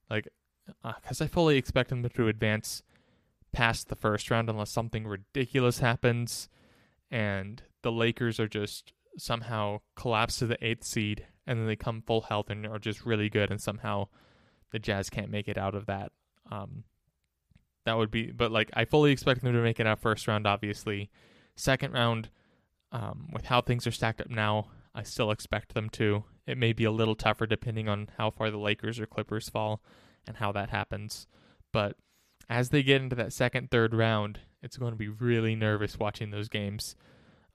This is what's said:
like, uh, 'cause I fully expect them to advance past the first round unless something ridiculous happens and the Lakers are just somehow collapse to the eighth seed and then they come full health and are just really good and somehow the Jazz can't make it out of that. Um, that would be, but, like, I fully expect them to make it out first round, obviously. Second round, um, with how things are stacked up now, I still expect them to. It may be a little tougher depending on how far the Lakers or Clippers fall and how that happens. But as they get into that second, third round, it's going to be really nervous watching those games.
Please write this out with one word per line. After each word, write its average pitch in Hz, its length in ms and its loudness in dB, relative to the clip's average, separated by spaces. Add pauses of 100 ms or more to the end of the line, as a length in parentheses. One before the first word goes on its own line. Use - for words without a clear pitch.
like, 110 180 -2 (560)
uh, 113 180 -8
'cause - 200 -6
I 156 60 0
fully 156 300 6
expect 127 320 2
them 123 180 -2
to 117 200 2
advance 107 560 0 (680)
past 113 340 2
the 110 80 -6
first - 340 0
round 113 200 2
unless 107 200 -4
something 113 380 -4
ridiculous 123 720 2
happens 120 720 0 (600)
and 104 540 -4 (200)
the 120 80 2
Lakers 117 500 2
are 110 80 0
just - 420 -6 (260)
somehow 110 600 -4 (160)
collapse 117 440 0
to 127 60 0
the 113 200 -2
eighth 117 180 -2
seed 104 420 -2 (220)
and 120 100 -2
then 113 100 0
they 110 100 -2
come 113 240 -6
full 113 200 0
health 104 280 -4
and 107 160 -8
are 107 140 -8
just 104 260 -6
really 107 240 2
good 104 200 2
and 101 120 -4
somehow 104 480 -4 (640)
the 110 80 -4
Jazz 98 300 -2
can't 101 220 -6
make 104 160 -4
it 104 100 -4
out 98 160 -2
of 101 120 -6
that. 98 260 -4 (400)
Um, 104 320 -10 (1040)
that 113 120 0
would 110 140 2
be, 113 200 -2
but, 120 180 0
like, 110 240 2
I 117 120 2
fully 151 260 6
expect 131 300 2
them 123 120 2
to 120 80 4
make 117 180 2
it 113 80 4
out 107 120 2
first 110 280 0
round, 107 200 2
obviously. 101 640 -2 (460)
Second 135 360 0
round, 117 380 0 (640)
um, - 400 -8
with - 120 -8
how 123 140 4
things 123 260 0
are 117 60 0
stacked 113 300 -2
up - 80 -8
now, 107 420 0 (240)
I 107 80 -8
still 110 280 0
expect - 420 -4
them 110 180 -2
to. 104 320 2 (240)
It 127 100 -4
may 117 140 2
be 110 140 2
a 107 60 4
little 110 240 2
tougher 110 300 0
depending 110 440 -2
on 104 280 -2
how 110 120 0
far 110 200 -2
the 107 80 -4
Lakers 107 440 -2
or 107 40 -4
Clippers - 440 -6
fall 107 340 -4 (420)
and 110 120 -12
how 101 160 -2
that 101 160 -2
happens. 104 580 -6 (460)
But 104 240 0 (520)
as 123 200 2
they 147 140 4
get 135 180 6
into 127 160 -4
that 113 160 -2
second, 123 360 0
third 113 240 4
round, 110 460 2 (220)
it's - 160 -14
going 123 140 -4
to 113 60 -10
be 107 120 -4
really 113 460 2
nervous 107 440 0
watching 104 320 -4
those 104 160 -6
games. 104 480 -6 (600)